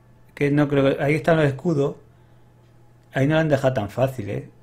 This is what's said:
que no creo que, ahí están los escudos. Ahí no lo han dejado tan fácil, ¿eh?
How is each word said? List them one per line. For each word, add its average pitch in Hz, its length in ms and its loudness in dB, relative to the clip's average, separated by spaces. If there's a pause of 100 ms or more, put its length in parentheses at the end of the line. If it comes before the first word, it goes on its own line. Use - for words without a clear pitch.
(360)
que 143 160 0
no 147 160 2
creo 139 300 2
que, 160 60 -4
ahí 143 120 0
están 160 220 2
los 156 80 2
escudos. 143 500 -2 (1160)
Ahí 135 140 0
no 156 80 2
lo 156 60 4
han 156 80 0
dejado 131 240 2
tan 104 160 -4
fácil, 127 400 -4
¿eh? - 200 -8 (140)